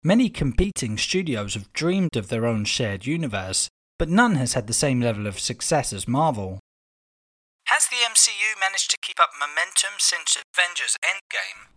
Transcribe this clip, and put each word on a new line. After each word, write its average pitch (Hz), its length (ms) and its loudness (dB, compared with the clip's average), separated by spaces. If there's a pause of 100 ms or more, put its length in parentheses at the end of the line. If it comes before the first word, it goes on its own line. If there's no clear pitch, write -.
Many 214 260 4
competing 135 680 0
studios 123 580 -2
have 101 180 -10
dreamed 180 420 0
of 101 140 -2
their 113 160 0
own 107 200 0
shared 101 420 -2
universe, 104 600 -2 (300)
but 160 120 -2
none 214 260 6
has 127 180 0
had 107 140 -2
the 117 60 -2
same 131 280 2
level 104 240 0
of 98 140 -6
success - 520 -2
as 95 160 -6
Marvel. 117 520 0 (1040)
Has 302 220 2
the 254 180 -6
M 220 80 -4
C - 180 4
U 208 280 -2
managed 190 320 -2
to - 100 -2
keep - 180 -8
up 165 200 4
momentum 175 580 -2
since 170 400 0 (180)
Avengers 175 480 0
Endgame? 101 720 -6